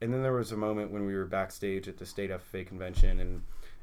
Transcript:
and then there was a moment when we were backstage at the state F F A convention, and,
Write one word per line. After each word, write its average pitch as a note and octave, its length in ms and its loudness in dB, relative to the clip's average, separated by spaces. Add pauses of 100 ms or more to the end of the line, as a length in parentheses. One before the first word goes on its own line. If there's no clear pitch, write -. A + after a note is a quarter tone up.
and A#2 120 0
then C3 80 0
there C3 120 2
was A2+ 180 0
a A2 60 -4
moment G#2+ 340 0
when G2+ 140 -2
we G2 100 -2
were F#2+ 100 -2
backstage F#2+ 600 -4
at F#2 100 -10
the F#2 80 -12
state G2 260 -4
F F#2 100 -6
F - 140 -12
A F#2+ 80 -6
convention, F#2 560 6
and, F2+ 220 0 (400)